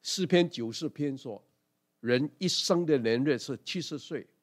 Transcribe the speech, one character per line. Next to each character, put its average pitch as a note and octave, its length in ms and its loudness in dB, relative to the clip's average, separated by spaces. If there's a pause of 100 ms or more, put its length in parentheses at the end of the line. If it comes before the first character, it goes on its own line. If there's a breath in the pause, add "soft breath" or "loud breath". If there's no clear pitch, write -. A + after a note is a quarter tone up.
诗 - 260 -4
篇 F3 220 6
九 A2+ 240 -6
十 D3+ 160 -6
篇 C#3+ 300 -4
说， A2+ 260 -12 (560)
人 B2 380 2
一 F#3 100 0
生 F3 380 2
的 D#3 120 4
年 A#2 240 2
日 C#3 160 2
是 B2 240 -8
七 F3+ 200 -6
十 D3 160 -8
岁 C3 280 -10 (160)